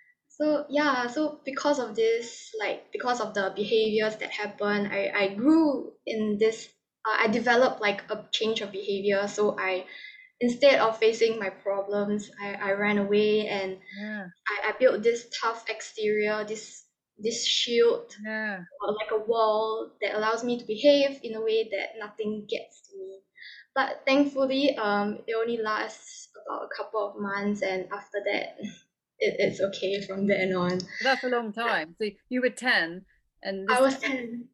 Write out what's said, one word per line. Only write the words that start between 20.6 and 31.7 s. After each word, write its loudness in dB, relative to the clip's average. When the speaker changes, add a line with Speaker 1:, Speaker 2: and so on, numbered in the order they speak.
Speaker 1:
behave 4
in -8
a -6
way 0
that -8
nothing -8
gets -8
to -18
me. -14
But -2
thankfully, 4
um, 0
it -2
only -2
lasts -6
about -6
a -12
couple -4
of -10
months, -2
and -2
after -8
that, -4
it, 0
it's 2
okay -2
from -4
then 2
on. 0
Speaker 2:
But -8
that's 2
a 0
long -2
time. -2